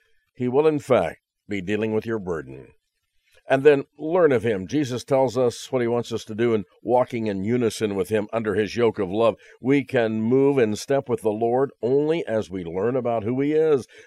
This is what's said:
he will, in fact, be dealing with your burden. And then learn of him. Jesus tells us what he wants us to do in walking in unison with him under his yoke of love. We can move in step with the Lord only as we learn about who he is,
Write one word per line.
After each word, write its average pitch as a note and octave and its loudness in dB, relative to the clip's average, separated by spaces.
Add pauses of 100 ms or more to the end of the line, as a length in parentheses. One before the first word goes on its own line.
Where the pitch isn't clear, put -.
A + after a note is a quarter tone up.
(340)
he B2 -4
will, C3 2
in D3+ 0
fact, F#2+ 0 (280)
be G2+ -6
dealing G#2+ -2
with A2 -2
your A2+ -4
burden. C#2 -8 (840)
And C3+ 2
then C#3+ 6 (120)
learn D#3 2
of A2+ 2
him. G2 -2
Jesus B2+ -4
tells C3+ 0
us B2 -2
what C3 0
he A#2 0
wants A#2+ -2
us A2+ -6
to A2 -12
do A#2 2
in G#2 0 (180)
walking B2 0
in G2 -4
unison A2 0
with F#2+ -2
him G#2 -2
under G#2+ -2
his G2+ -2
yoke A2+ 0
of F#2+ -2
love. G#2+ 2 (220)
We C3+ 0
can A2 0
move C3+ 2
in G#2+ 2
step C3+ -2
with A#2 -2
the A2 0
Lord A#2 0 (100)
only D3 0
as G#2 -2
we F#2 -6
learn F#2+ -2
about A#2 -2
who B2 -2
he D3 0
is, D#3 2 (200)